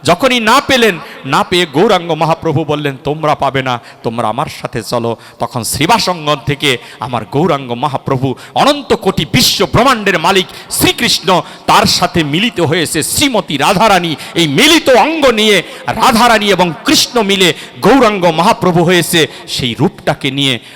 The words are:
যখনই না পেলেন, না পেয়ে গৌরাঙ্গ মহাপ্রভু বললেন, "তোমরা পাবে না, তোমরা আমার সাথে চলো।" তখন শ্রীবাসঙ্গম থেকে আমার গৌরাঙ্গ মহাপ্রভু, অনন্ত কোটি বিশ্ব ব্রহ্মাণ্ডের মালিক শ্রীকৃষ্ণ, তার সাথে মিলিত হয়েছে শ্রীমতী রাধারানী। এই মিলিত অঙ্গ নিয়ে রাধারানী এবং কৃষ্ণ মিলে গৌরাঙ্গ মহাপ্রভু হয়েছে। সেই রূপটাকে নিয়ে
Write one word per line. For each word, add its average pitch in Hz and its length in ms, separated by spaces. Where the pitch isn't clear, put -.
যখনই 240 360
না 233 220
পেলেন, 226 380
না 151 180
পেয়ে 180 220
গৌরাঙ্গ 170 460
মহাপ্রভু 160 520
বললেন, 147 400
"তোমরা 151 320
পাবে 135 280
না, 123 180
তোমরা 117 260
আমার 127 180
সাথে - 220
চলো।" 117 340
তখন 117 240
শ্রীবাসঙ্গম 160 720
থেকে 143 320
আমার 113 320
গৌরাঙ্গ 139 400
মহাপ্রভু, 131 640
অনন্ত 247 380
কোটি 190 320
বিশ্ব 220 400
ব্রহ্মাণ্ডের 208 540
মালিক 185 260
শ্রীকৃষ্ণ, 202 720
তার 196 200
সাথে - 380
মিলিত 170 360
হয়েছে 160 440
শ্রীমতী 220 540
রাধারানী। 175 580
এই 170 140
মিলিত 294 420
অঙ্গ 285 360
নিয়ে 214 380
রাধারানী 220 580
এবং 180 280
কৃষ্ণ 262 360
মিলে 190 320
গৌরাঙ্গ 214 440
মহাপ্রভু 175 580
হয়েছে। 170 440
সেই 120 320
রূপটাকে 147 520
নিয়ে 135 280